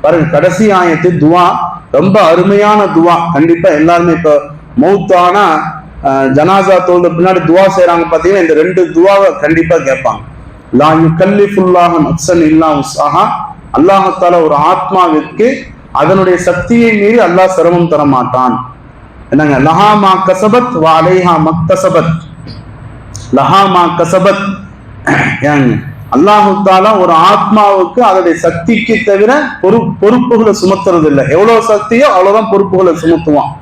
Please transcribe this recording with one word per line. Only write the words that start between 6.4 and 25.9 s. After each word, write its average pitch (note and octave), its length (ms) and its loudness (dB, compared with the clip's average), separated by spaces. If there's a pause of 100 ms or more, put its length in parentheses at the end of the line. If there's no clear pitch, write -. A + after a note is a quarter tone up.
தொழுத F3+ 240 0
பின்னாடி E3+ 360 0
துவா F3 220 4 (100)
செய்றாங்க E3+ 340 2
பாத்தீங்கன்னா, E3+ 300 0
இந்த D#3+ 140 0
ரெண்டு E3+ 400 0
துவாவை F#3+ 460 2
கண்டிப்பா E3 360 0
கேட்பாங்க. C3 440 -4 (520)
லா D3 200 2
யுகல்லிஃபுல்லாஹு F3+ 1040 2
நஃப்ஸன் E3+ 440 0
இல்லா D#3 360 2
உஸ்ஸாஹா, D3 480 -2 (460)
அல்லாஹ் F#3 480 2
தஆலா F3 220 2
ஒரு D3+ 120 0
ஆத்மாவிற்கு F3+ 1000 -2 (380)
அதனுடைய F3+ 460 0
சக்தியை A3+ 540 0
மீறி G#3 260 2
அல்லாஹ் F#3 280 2
சிரமம் F3 420 0
தர D3+ 160 0
மாட்டான். B2+ 680 -2 (580)
என்னங்க, C#3+ 400 0
லஹா G#3 280 2
மா F#3+ 280 0
கஸபத் G#3+ 480 0
வ D#3+ 140 0 (120)
அலைஹா F3 460 0
மக்தஸபத், E3+ 680 -2 (1200)
லஹா E3 380 2
மா E3+ 280 0
கஸபத், F#3 460 0 (960)
ஏங்க, C3+ 320 0 (380)